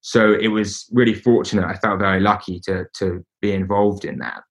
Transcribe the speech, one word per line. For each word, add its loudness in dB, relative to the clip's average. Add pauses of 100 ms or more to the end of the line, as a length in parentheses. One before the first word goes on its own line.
so 2
it 0
was -4
really 2
fortunate. 2
I -6
felt -2
very 2
lucky 0
to, -4 (100)
to -4 (160)
be 0
involved 0
in -8
that. -10